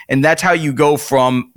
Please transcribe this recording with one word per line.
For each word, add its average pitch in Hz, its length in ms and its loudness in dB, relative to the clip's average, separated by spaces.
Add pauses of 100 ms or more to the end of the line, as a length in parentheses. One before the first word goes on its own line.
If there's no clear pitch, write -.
and 135 140 0
that's 160 200 0
how 185 100 2
you 160 180 -2
go 147 240 2
from 127 600 -2